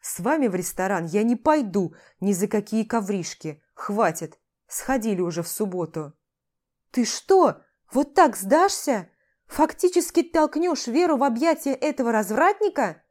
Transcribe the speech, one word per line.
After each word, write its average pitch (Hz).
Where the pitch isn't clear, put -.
«С -
вами 262
в 185
ресторан 185
я 190
не 240
пойду 208
ни 196
за 190
какие 214
ковришки. 196
Хватит, 185
сходили 220
уже 170
в 165
субботу». 175
«Ты 240
что, -
вот 285
так 320
сдашься? 262
Фактически 339
толкнёшь 320
Веру 302
в 247
объятия 277
этого 277
развратника?» 233